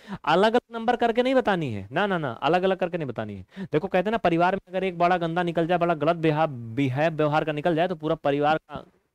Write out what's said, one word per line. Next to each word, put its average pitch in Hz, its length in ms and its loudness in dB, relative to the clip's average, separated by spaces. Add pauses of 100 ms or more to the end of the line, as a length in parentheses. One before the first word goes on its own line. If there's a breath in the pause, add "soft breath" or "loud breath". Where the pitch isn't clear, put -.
(260 loud breath)
अलग 190 280 4
अलग 233 220 0
नंबर 226 200 0
करके 233 280 0
नहीं 262 120 2
बतानी 190 380 0
है, 98 180 -8
ना, 175 160 0
ना, 185 100 0
ना, 151 160 -4
अलग 175 300 0
अलग 190 140 2
करके 180 200 -4
नहीं 151 100 -4
बतानी 107 280 -6
है। 151 360 -12
देखो 156 160 0
कहते 180 180 0
हैं 214 60 -2
ना, 226 80 -2
परिवार 175 360 2
में 196 120 -4
अगर 185 160 -4
एक 185 140 -4
बड़ा 175 200 4
गंदा 170 260 -2
निकल 170 240 0
जाए, 180 100 2
बड़ा 170 180 2
गलत 151 220 2
बेहा-, 156 320 2
बिहेव 131 640 -2
व्यवहार 151 320 2
का 156 60 -4
निकल 151 240 0
जाए, 165 120 2
तो 180 80 -4
पूरा 156 220 -2
परिवार 147 420 2
का 139 240 -16 (320)